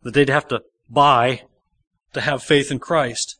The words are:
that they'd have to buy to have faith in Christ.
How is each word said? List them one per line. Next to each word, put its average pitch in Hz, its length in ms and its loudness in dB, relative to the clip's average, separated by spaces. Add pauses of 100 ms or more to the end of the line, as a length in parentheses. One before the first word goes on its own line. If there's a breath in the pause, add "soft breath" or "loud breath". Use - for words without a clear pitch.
that 117 120 -12
they'd 139 140 4
have 143 200 0
to 117 140 -6 (260)
buy 127 540 2 (720)
to 135 80 -6
have 143 200 -6
faith 143 280 0
in 131 80 -6
Christ. 135 600 -4